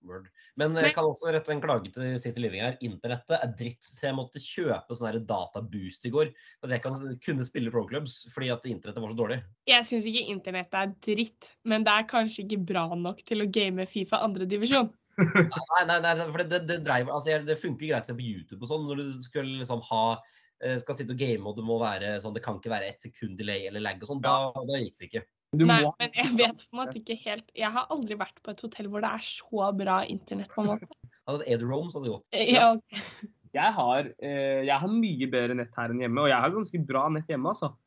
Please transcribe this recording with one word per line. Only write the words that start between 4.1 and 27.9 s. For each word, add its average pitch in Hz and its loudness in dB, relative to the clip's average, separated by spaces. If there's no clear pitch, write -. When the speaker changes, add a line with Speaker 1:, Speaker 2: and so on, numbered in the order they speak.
Speaker 1:
måtte 135 -8
kjøpe 127 -2
sånn 120 -4
her 110 -2
databoost 95 -6
i - -6
går, 151 0
for 139 -10
at 127 0
jeg 120 -2
kan, 131 -4
kunne 135 -2
spille 120 -4
pro 117 0
clubs, 135 -6
fordi 131 -4
at 117 -4
internettet 107 -6
var 110 -6
så 113 -6
dårlig. 113 0
Speaker 2:
Jeg 240 6
synes 226 0
ikke 233 -2
internettet 185 -6
er 196 -2
dritt, 220 -2
men 220 2
det 208 6
er 220 0
kanskje 220 0
ikke 208 -2
bra 175 2
nok 175 -4
til 208 0
å - 0
game 190 0
fifa 196 0
andre 185 -2
divisjon. 233 2
Speaker 1:
Nei, 170 4
nei, 170 4
nei, 170 4
for 160 -2
det, 165 -4
det, 180 2
det 170 -2
dreiv, 123 2
altså, 147 0
jeg, 147 -2
det 156 0
funker 156 -4
greit 131 0
å - -6
se 120 -6
på 123 -6
YouTube 101 -10
og 143 -2
sånn, 156 -2
når 143 -4
du 135 -8
skulle 135 -6
liksom 120 -6
ha, 110 2
eh, 127 -2
skal 139 -6
sitte 127 -6
og 127 -2
game, 107 0
og 104 -6
det 113 -6
må 117 2
være 104 -2
sånn, 107 -8
det 117 -6
kan 104 -6
ikke 113 -4
være 98 -4
ett - -16
sekund 98 -10
delay 101 -4
eller 104 -4
lag 95 -6
og 139 -8
sånn, 139 -4
da, 135 4
Speaker 3:
Ja. 123 -8
Speaker 1:
da 135 0
gikk - -8
det 90 -16
ikke. 113 -6
Speaker 3:
Du 156 4
Speaker 2:
Nei, 226 8
Speaker 3:
må 151 4
Speaker 2:
men 240 -2
jeg 254 0
vet 233 4
på - -18
en - -6
måte 247 -6
ikke 226 -6
helt, 214 -6
jeg 220 -2
har 247 -2
aldri 254 -4